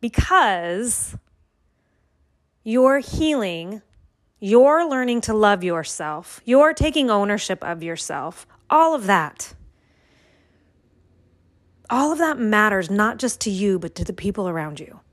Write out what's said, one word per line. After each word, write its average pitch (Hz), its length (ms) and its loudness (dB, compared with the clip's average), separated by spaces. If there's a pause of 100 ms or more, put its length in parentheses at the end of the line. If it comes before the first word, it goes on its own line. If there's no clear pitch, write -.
because 220 1120 0 (1500)
you're 254 360 4
healing, 208 800 -4 (580)
you're 269 480 4
learning 254 340 -2
to 226 120 -4
love 202 300 2
yourself, 165 840 -8
you're 294 300 6
taking 294 340 0
ownership 202 540 0
of 170 180 -8
yourself, 165 640 -10 (240)
all 320 240 4
of 233 140 -4
that. 175 480 -2 (2250)
All 277 220 0
of 311 80 -4
that 320 180 0
matters 208 500 2
not 214 300 0
just - 240 -6
to - 80 -4
you, 196 300 0
but 170 160 -12
to 175 80 -6
the 175 100 -10
people 190 340 -6
around 151 320 -6
you. - 200 -20 (140)